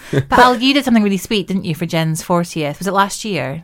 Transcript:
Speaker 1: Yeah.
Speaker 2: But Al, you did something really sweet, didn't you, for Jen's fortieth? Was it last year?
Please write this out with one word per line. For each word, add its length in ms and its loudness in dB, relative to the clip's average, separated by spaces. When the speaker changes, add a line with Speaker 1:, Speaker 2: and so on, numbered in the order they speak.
Speaker 1:
Yeah. 160 2
Speaker 2:
But 120 2
Al, 160 6
you 180 2
did 100 2
something 200 4
really 140 0
sweet, 280 -2
didn't 200 -4
you, 80 -2
for 120 -6
Jen's 360 -2
fortieth? 580 -2
Was 80 -4
it 60 -4
last 300 0
year? 400 -6